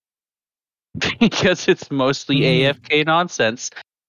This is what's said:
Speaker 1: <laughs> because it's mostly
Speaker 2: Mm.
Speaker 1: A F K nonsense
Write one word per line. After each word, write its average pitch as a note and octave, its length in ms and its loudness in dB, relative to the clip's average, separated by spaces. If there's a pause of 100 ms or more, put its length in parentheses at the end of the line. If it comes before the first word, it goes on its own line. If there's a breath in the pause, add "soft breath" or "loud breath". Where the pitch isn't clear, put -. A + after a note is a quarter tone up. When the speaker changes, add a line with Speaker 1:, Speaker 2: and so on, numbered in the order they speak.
(960)
Speaker 1:
<laughs> - 240 -6
because - 480 0
it's - 240 0
mostly C#3 500 0
Speaker 2:
Mm. - 40 2
Speaker 1:
A C3 220 2
F C#3+ 160 -4
K D3+ 200 0
nonsense D#3+ 680 -2 (380 loud breath)